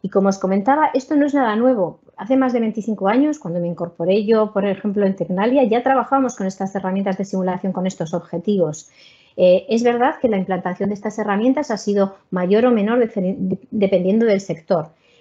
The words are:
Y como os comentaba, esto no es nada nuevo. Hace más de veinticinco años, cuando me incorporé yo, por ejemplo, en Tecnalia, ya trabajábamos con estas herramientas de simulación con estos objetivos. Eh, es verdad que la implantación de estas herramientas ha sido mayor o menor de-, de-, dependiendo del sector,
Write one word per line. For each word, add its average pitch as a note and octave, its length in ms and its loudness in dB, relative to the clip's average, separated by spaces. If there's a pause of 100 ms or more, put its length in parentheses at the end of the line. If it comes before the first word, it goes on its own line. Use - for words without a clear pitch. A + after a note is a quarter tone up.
Y F#3+ 60 -8
como G3 200 2
os G3 100 0
comentaba, G#3 560 0
esto D4 220 -2
no C#4+ 100 4
es C#4 80 -4
nada A#3 220 0
nuevo. A3+ 420 0 (180)
Hace C4 200 -2
más C4 160 2
de A#3+ 80 0
veinticinco G#3+ 480 -4
años, D4 320 0
cuando F3 180 -6
me F3 80 -2
incorporé F3 580 -2
yo, G#3+ 280 2
por G3 120 -2
ejemplo, G3+ 400 -2
en F#3+ 120 0
Tecnalia, G#3+ 480 0
ya A3+ 180 0
trabajábamos C4 540 0
con G3 100 -4
estas F#3+ 300 -6
herramientas F#3+ 420 -2
de G3 60 -4
simulación F#3 480 -4
con F#3 160 -2
estos F3 260 -6
objetivos. F3 720 -2 (480)
Eh, F3+ 320 6
es A3+ 140 0
verdad A#3+ 400 2
que B3 60 2
la G#3+ 80 2
implantación F#3 540 -2
de G#3 40 -4
estas G#3 240 -8
herramientas A3+ 540 0
ha G#3 40 -2
sido G3+ 380 0 (160)
mayor F#3+ 360 2
o B3+ 40 4
menor A3+ 300 2
de-, G3 360 -2
de-, F#3 220 -4 (140)
dependiendo G3 540 2
del G3+ 140 2
sector, D#3+ 500 -4 (300)